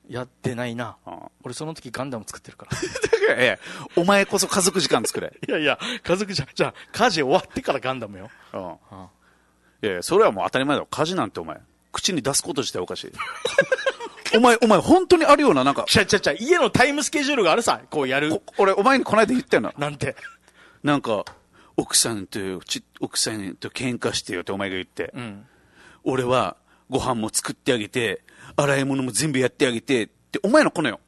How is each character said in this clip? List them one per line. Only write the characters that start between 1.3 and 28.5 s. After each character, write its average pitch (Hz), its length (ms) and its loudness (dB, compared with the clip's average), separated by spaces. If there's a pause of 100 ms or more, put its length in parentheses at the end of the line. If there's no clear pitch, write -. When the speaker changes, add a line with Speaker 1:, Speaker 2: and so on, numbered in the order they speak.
Speaker 1:
俺 123 100 -12
そ 156 120 -10
の 160 80 -10
時 123 180 -16
ガ 123 120 -8
ン 143 60 -8
ダ 123 80 -8
ム 101 80 -12
作 - 140 -16
っ - 20 -20
て - 100 -20
る - 60 -20
か - 80 -20
ら。 - 120 -10
Speaker 2:
<laughs> 427 580 0
い 117 40 -4
や 123 40 4
い 123 40 4
や、 98 120 0 (360)
お 175 100 2
前 196 200 4
こ 196 140 -2
そ 185 80 0
家 202 140 0
族 190 180 0
時 139 100 -2
間 123 140 2
作 - 160 -6
れ。 - 180 -8
Speaker 1:
<laughs> - 100 -12
い 285 40 -4
や 175 80 0
い 156 40 0
や、 135 160 2 (240)
家 170 120 0
族 196 180 -6
じ 156 80 -4
ゃ、 135 120 -10
じ 175 100 -2
ゃ 135 40 0
あ、 113 60 -8 (180)
家 233 180 2
事 160 120 -2
終 135 120 2
わ 180 60 6
っ - 140 -6
て - 80 -8
か 165 120 -2
ら 135 60 -2
ガ 131 140 -4
ン 127 60 -8
ダ 110 80 -10
ム 101 100 -16
よ。 95 120 -16 (240)
Speaker 2:
う 107 40 -8
ん。 98 40 -8
Speaker 1:
う 92 40 -10
ん。 85 60 -10
Speaker 2:
い 78 60 -16 (1040)
や 104 100 -2
い - 40 -4
や、 87 80 -6
そ 175 140 0
れ 214 60 6
は 170 80 6
も 95 100 -6
う 87 40 0
当 - 60 -2
た 131 80 0
り 135 60 0
前 143 100 0
だ 95 60 -2
ろ。 78 60 -10
家 - 180 -2
事 180 100 -6
な 139 100 -2
ん 95 60 -12
て - 80 -10
お 82 60 -10
前、 80 140 -14 (320)
口 - 220 -4
に 170 80 -2
出 135 120 -2
す - 100 -2
こ 170 100 -10
と 135 80 -2
自 - 120 -6
体 104 60 -6
お 90 60 -4
か 92 100 -10
し - 100 -14
い。 - 120 -16
<laughs> - 1200 -2
お - 20 8
前、 240 220 8
お 240 60 4
前 202 120 6
本 359 280 4
当 359 100 6
に 320 80 2
あ 285 100 10
る 294 80 0
よ 269 60 6
う 175 40 6
な、 131 100 4
な 139 80 4
ん - 40 0
か。 - 120 -2
Speaker 1:
ち 220 120 4
ゃ 196 60 4
ち 208 100 2
ゃ 185 40 4
ち - 80 0
ゃ、 143 60 2
家 254 240 2
の 254 120 4
タ 247 160 6
イ 285 80 0
ム 285 100 -2
ス - 80 -4
ケ 294 120 -2
ジ 277 80 0
ュ - 20 0
ー 269 40 0
ル 214 60 2
が 160 80 6
あ 175 40 6
る 233 60 0
さ、 139 280 0
こ 147 120 -2
う 131 60 0
や 131 120 0
る。 151 120 0
Speaker 2:
こ-、 - 120 -4 (140)
俺、 196 160 4
お 196 100 2
前 262 140 6
に - 80 0
こ - 80 0
の 214 60 4
間 220 80 4
言 - 120 0
っ - 40 -4
た - 140 2
よ 123 40 4
な。 104 160 -6
Speaker 1:
な 147 120 -2
ん 143 80 -10
て？ 135 180 -6 (680)
Speaker 2:
な 143 140 2
ん - 40 -2
か、 110 220 -2 (540)
奥 - 180 -4
さ - 180 2
ん 98 140 -8
と、 95 340 -6
ち-、 - 220 -8 (160)
奥 - 200 -6
さ 123 120 -2
ん 98 240 -8
と - 140 -12
喧 123 280 -6
嘩 117 160 -4
し - 100 -4
て 107 100 -8
よ 87 80 -6
っ - 20 -12
て - 80 -8
お 98 60 -4
前 98 120 -4
が 95 60 -6
言 92 80 -6
っ - 40 -12
て。 - 260 -10
Speaker 1:
う 131 80 -12
ん。 107 260 -14 (560)
Speaker 2:
俺 131 200 0
は 123 340 0 (320)
ご 131 100 -2
飯 123 160 -2
も 110 140 -2
作 - 240 -6
っ - 20 -12
て - 180 -2
あ 120 40 2
げ 104 100 -6
て、 110 340 -4 (360)